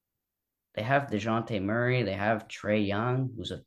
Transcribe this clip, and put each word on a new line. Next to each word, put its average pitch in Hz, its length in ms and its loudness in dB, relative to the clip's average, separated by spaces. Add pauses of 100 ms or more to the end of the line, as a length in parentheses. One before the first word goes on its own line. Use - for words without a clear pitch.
(720)
They 107 80 -4
have 135 260 2
DeJounte 110 540 0
Murray. 120 400 2
They 98 120 -2
have 104 340 0
Trae 104 380 0
Young, 120 500 0
who's 92 160 -6
a 90 160 -8